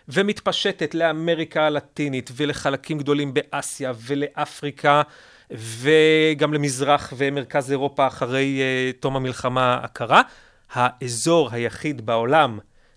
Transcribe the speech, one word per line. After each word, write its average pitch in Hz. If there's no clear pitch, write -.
ומתפשטת 190
לאמריקה 160
הלטינית, 143
ולחלקים 143
גדולים 143
באסיה, 135
ולאפריקה, 143
וגם 151
למזרח 143
ומרכז 139
אירופה 139
אחרי, 135
אה, 131
תום 135
המלחמה 127
הקרה. 123
האזור 123
היחיד 120
בעולם 120